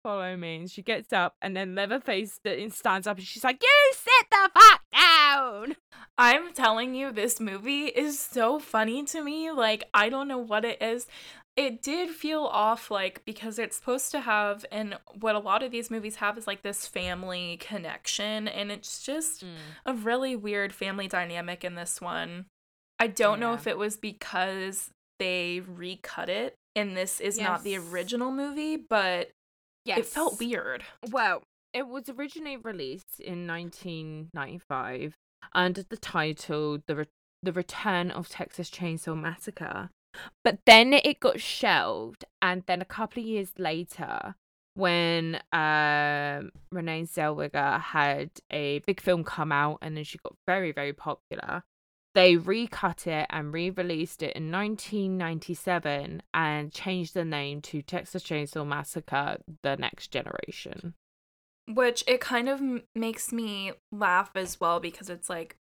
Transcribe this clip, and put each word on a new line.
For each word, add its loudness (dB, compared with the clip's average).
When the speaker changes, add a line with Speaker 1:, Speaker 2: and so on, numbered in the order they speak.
Speaker 1:
follow -4
me." -8
And -10
she -14
gets -4
up, 2
and -4
then -4
Leatherface -2
st-, -4
stands 0
up, -4
and -14
she's -8
like, 0
"You 8
sit 6
the 6
fuck 12
down!" 6
Speaker 2:
I'm 6
telling 2
you, -4
this 0
movie -2
is 0
so 0
funny -2
to -6
me. -6
Like, 0
I 4
don't -4
know -4
what -2
it -4
is. -2
It -2
did -4
feel -4
off, 0
like, -4
because -10
it's -6
supposed -4
to -4
have, 0
and -8
what 2
a 0
lot 2
of -6
these -6
movies -8
have -2
is, -14
like, -6
this -6
family -6
connection, -6
and -6
it's -10
just -4
Speaker 1:
Mm. -16
Speaker 2:
a -2
really -2
weird -4
family -6
dynamic -6
in -8
this -8
one. -8
I 4
don't 2
know 0
Speaker 1:
Yeah. -2
Speaker 2:
if -14
it 0
was -2
because -4
they -2
recut -10
it, -4
and -2
this -4
is -2
not -2
the -6
Speaker 1:
Yes. -8
Speaker 2:
original -4
movie, -4
but 0
it 0
felt 0
Speaker 1:
Yes. -8
Speaker 2:
weird. -6
Speaker 1:
Well, 0
it -6
was -10
originally -10
released -10
in -8
nineteen -10
ninety-five -8
under 2
the -12
title -4
The -4
Re-, -6
The -2
Return -2
of -8
Texas -10
Chainsaw -6
Massacre. -8
But 2
then 12
it 4
got 2
shelved, 0
and 0
then 0
a -8
couple -8
of -8
years -4
later, -6
when, 0
um, 2
Renee -4
Zellweger -2
had 0
a -2
big 0
film 2
come -4
out, 2
and -8
then -8
she -12
got -12
very, 0
very -4
popular, -8
they 10
recut -2
it -2
and -6
re-released -4
it -4
in -6
nineteen -2
ninety-seven -4
and 0
changed -4
the -2
name -4
to -8
Texas -8
Chainsaw -4
Massacre: -4
The 0
Next -6
Generation. -8
Speaker 2:
Which 2
it 4
kind 0
of -2
m-, -2
makes -4
me -6
laugh 2
as -6
well 2
because -10
it's, -10
like, -10